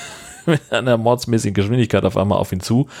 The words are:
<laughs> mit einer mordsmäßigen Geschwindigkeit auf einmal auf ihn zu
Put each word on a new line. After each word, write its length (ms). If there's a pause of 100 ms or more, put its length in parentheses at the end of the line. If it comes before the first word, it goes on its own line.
(120)
<laughs> 340
mit 260
einer 260
mordsmäßigen 580
Geschwindigkeit 500
auf 120
einmal 200
auf 160
ihn 80
zu 260 (120)